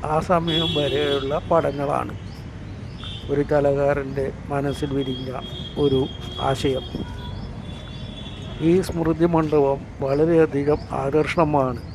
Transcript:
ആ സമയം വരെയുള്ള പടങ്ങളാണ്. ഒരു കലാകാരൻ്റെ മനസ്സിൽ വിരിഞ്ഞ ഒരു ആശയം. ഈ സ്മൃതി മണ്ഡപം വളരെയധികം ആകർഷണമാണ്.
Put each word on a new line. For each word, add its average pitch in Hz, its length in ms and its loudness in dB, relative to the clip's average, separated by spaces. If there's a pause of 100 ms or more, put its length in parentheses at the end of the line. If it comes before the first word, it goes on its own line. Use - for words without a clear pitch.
(120)
ആ 156 40 2 (120)
സമയം 165 500 2
വരെയുള്ള 143 600 0 (100)
പടങ്ങളാണ്. 143 640 2 (1160)
ഒരു 143 180 2
കലാകാരൻ്റെ 139 760 2 (260)
മനസ്സിൽ 143 460 -2
വിരിഞ്ഞ 131 340 -4 (520)
ഒരു 135 160 4 (500)
ആശയം. 131 360 0 (1800)
ഈ - 20 8 (160)
സ്മൃതി 165 460 2
മണ്ഡപം 147 480 4 (240)
വളരെയധികം 151 760 4 (220)
ആകർഷണമാണ്. 147 800 2 (120)